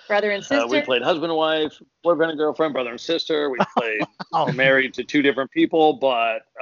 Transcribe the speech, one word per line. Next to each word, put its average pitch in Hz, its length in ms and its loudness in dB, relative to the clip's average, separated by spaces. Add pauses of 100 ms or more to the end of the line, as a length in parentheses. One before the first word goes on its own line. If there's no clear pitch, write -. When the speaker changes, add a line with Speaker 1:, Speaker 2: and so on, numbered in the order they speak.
Speaker 1:
Brother 208 260 0
and 196 120 -6
Speaker 2:
uh, 117 240 0
we 190 80 0
Speaker 1:
sister? 294 80 2
Speaker 2:
played 123 180 0
husband 165 300 0
and 160 40 -2
wife, 156 440 -2 (240)
boyfriend 165 260 2
and 151 80 -6
girlfriend, 151 360 0
brother 123 160 -4
and 120 100 -14
sister. 156 500 -2
We 127 160 -4
Speaker 3:
<laughs> - 100 -10
Speaker 2:
played - 260 -2 (300)
Speaker 3:
Oh. 160 200 0
Speaker 2:
married 131 420 2
to 127 100 -6
two 147 180 2
different 131 280 0
people, 160 440 2
but, 117 480 0 (200)